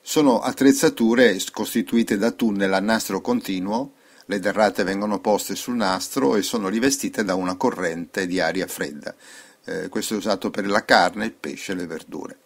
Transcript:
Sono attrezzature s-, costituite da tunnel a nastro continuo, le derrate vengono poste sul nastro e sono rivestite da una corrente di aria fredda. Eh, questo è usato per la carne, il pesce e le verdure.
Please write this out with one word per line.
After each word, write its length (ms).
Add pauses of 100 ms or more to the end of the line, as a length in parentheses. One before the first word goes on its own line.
Sono 400
attrezzature 960
s-, 120
costituite 640
da 140
tunnel 420
a 80
nastro 400
continuo, 720 (320)
le 140
derrate 440
vengono 380
poste 340
sul 200
nastro 600
e 60
sono 260
rivestite 560
da 120
una 200
corrente 720
di 140
aria 260
fredda. 480 (480)
Eh, 240
questo 280
è 20
usato 320
per 180
la 160
carne, 400
il 100
pesce 380
e 40
le 100
verdure. 600